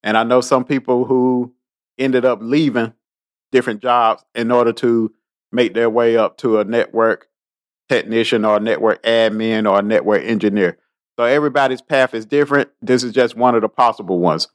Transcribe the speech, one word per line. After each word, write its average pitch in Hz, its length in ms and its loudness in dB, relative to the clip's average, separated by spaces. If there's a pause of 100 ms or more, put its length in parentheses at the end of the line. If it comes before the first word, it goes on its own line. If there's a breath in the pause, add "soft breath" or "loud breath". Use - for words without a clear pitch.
And 107 140 -2
I 113 80 2
know 123 160 2
some 127 240 0
people 127 400 -2
who 127 500 -2 (420)
ended 127 280 -2
up 117 180 0
leaving 120 500 -2 (600)
different 123 280 0
jobs 120 440 0 (100)
in 117 160 -4
order 120 240 2
to 117 380 0 (400)
make 117 220 0
their 117 160 0
way 117 260 2
up 107 220 -2
to 110 200 0
a 104 60 0
network 113 640 -2 (600)
technician 113 560 0
or 107 120 2
a 104 40 0
network 113 420 -2
admin 110 680 0
or 98 80 2
a 101 40 0
network 104 400 0
engineer. 104 560 0 (400)
So 120 60 0
everybody's 135 580 0
path 131 320 0
is 113 100 -8
different. 143 460 0 (100)
This 123 240 0
is 117 80 -8
just 120 240 0
one 123 180 2
of - 60 2
the - 80 -2
possible 107 500 -2
ones. 82 360 0